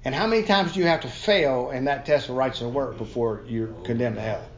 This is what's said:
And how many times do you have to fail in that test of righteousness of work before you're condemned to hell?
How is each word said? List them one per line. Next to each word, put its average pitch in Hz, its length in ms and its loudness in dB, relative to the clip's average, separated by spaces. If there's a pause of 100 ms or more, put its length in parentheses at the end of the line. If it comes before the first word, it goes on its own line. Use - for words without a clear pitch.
And 131 100 -2
how 190 140 0
many 226 160 2
times 196 300 2
do 185 80 0
you 170 60 4
have 160 140 4
to 135 60 -8
fail 135 640 2
in 131 140 -2
that 139 200 0
test 147 240 2
of 127 60 -4
righteousness 127 320 0
of 120 80 -4
work 123 220 -2
before 110 500 -2
you're 113 260 -4 (120)
condemned 117 320 0
to 107 40 -8
hell? 110 220 -4 (140)